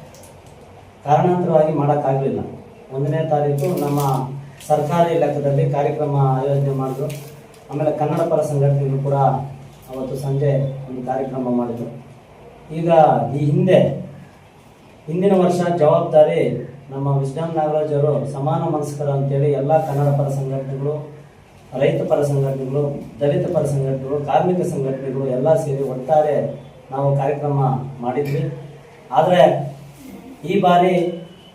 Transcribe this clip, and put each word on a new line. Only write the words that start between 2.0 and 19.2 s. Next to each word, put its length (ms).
ಒಂದನೇ 360
ತಾರೀಕು 500
ನಮ್ಮ 200
ಸರ್ಕಾರಿ 520
ಲೆಕ್ಕದಲ್ಲಿ 500
ಕಾರ್ಯಕ್ರಮ 460
ಆಯೋಜನೆ 560
ಮಾಡಿದ್ರು. 360
ಆಮೇಲೆ 260
ಕನ್ನಡ 240
ಪರ 200
ಸಂಘಟನೆಗಳು 600
ಕೂಡ 100
ಅವತ್ತು 260
ಸಂಜೆ 360
ಒಂದು 180
ಕಾರ್ಯಕ್ರಮ 420
ಮಾಡಿದ್ರು. 380
ಈಗ 160
ಈ 40
ಹಿಂದೆ, 340
ಹಿಂದಿನ 280
ವರ್ಷ 240
ಜವಾಬ್ದಾರಿ 600
ನಮ್ಮ 280
ವಿಸ್ಡಮ್ 400
ನಾಗರಾಜ್ 360
ಅವರು 400
ಸಮಾನ 280
ಮನಸ್ಕರ 480
ಅಂತೇಳಿ 420